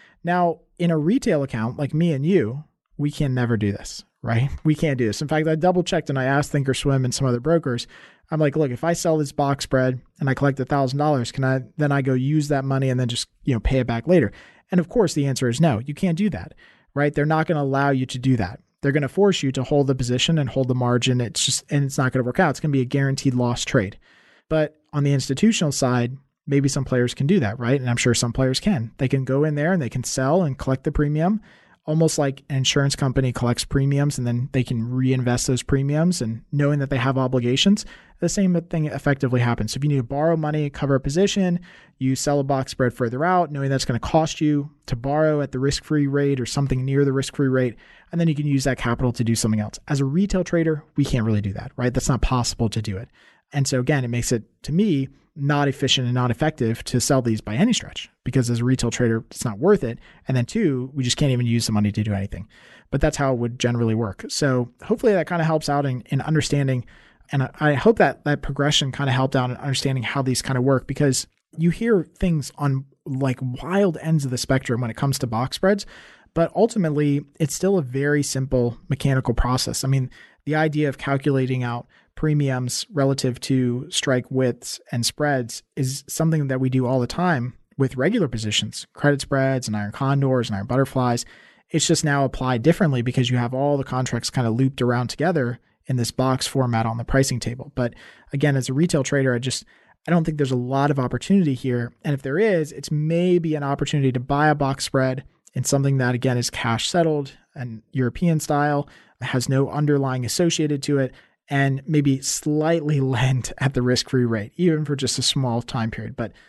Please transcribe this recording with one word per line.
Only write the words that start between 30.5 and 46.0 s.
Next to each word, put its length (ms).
collect 280
the 80
premium, 480
almost 340
like 300
an 80
insurance 380
company 380
collects 320
premiums 520
and 100
then 260
they 100
can 260
reinvest 580
those 160
premiums 600
and 200
knowing 260
that 120
they 80
have 200
obligations. 640
The 100
same 320
thing 240
effectively 540
happens. 320
So 60
if 60
you 40
need 80
to 60
borrow 340
money, 340
cover 240
a 60
position, 600
you 180
sell 240
a 40
box 280
spread 220
further 300
out, 280
knowing 160
that's 160
gonna 160
cost 400
you 300
to 100
borrow 460
at 100
the 60
risk-free 480